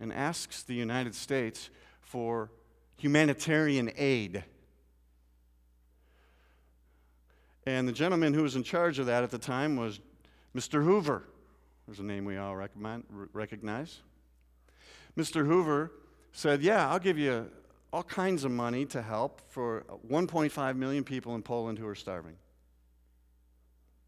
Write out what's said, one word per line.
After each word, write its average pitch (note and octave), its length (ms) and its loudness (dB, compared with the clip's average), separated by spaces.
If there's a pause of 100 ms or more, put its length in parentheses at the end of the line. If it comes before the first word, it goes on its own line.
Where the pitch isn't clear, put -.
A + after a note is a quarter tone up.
and A2+ 120 -6
asks - 500 -4
the B2+ 120 -8
United A#2+ 400 -2
States B2 540 -4 (320)
for A#2 500 -4 (460)
humanitarian D3 1000 4
aid. A2 460 0 (3250)
And C3 200 2
the B2 60 0
gentleman D#3+ 400 4
who D#3 100 4
was C3+ 140 0
in B2+ 60 0
charge E3+ 360 2
of C3+ 80 0
that A#2+ 160 4
at A#2+ 80 -2
the B2 80 -6
time C3+ 380 0
was A2 240 -4 (540)
Mister C#3+ 280 0
Hoover. D#3 420 4 (600)
There's G2+ 140 -16
a G2 40 -6
name G2+ 200 -4
we G2 140 -4
all G2 180 -6
recommend, G#2 480 -8 (100)
r-, G2+ 200 -12
recognize. G#2+ 680 -6 (1160)
Mister D#3 280 0
Hoover D#3 480 4 (400)
said, C#3+ 300 2
"Yeah, F3+ 260 4
I'll E3 100 2
give F3+ 200 2
you B2+ 320 0 (420)
all E3+ 120 -2
kinds F#3 400 0
of C3 80 0
money A#2+ 340 0
to C#3 160 -6
help A2 480 -4
for A#2 300 -4 (200)
one D3 260 2
point D#3 240 2
five C3 260 -2
million C3+ 280 0
people A#2+ 300 -6
in A2+ 80 -6
Poland A2+ 360 -4
who A2+ 80 -8
are G#2 80 -6
starving." E2+ 420 -10 (1700)